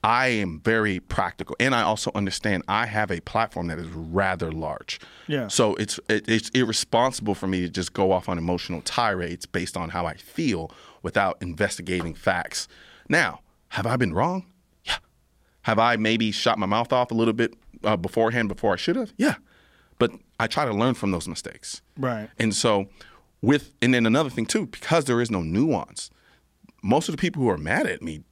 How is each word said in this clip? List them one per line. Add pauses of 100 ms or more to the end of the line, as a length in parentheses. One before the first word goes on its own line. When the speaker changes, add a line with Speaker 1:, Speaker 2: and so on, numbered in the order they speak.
Speaker 1:
I
am
very
practical.
And
I
also
understand
I
have
a
platform
that
is
rather
large. (280)
Speaker 2:
Yeah.
Speaker 1:
So
it's, (100)
it,
it's
irresponsible
for
me
to
just
go
off
on
emotional
tirades
based
on
how
I
feel (320)
without
investigating
facts. (420)
Now, (280)
have
I
been
wrong? (380)
Yeah. (680)
Have
I
maybe
shot
my
mouth
off
a
little
bit, (300)
uh,
beforehand
before
I
should
have?
Yeah. (640)
But (280)
I
try
to
learn
from
those
mistakes. (120)
Speaker 2:
Right. (120)
Speaker 1:
And
so (560)
with, (120)
and
then
another
thing
too,
because
there
is
no
nuance, (720)
most
of
the
people
who
are
mad
at
me (100)